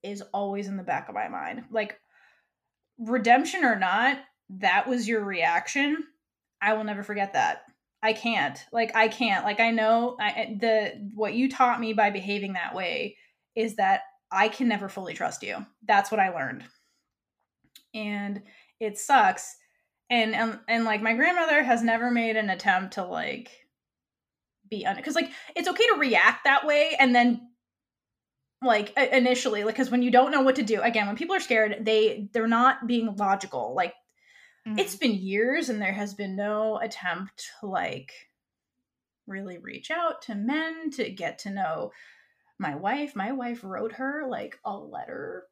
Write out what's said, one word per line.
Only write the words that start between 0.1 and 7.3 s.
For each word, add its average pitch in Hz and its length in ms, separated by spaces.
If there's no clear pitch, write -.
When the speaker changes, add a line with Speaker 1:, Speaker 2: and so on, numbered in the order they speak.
Speaker 1:
always 196 340
in 196 80
the 190 80
back - 240
of - 60
my 107 160
mind. 85 400
Like, 214 300
redemption 247 680
or 226 140
not, 214 400
that 190 380
was 240 200
your 220 160
reaction. 196 800
I 214 140
will 214 100
never 208 200
forget 202 300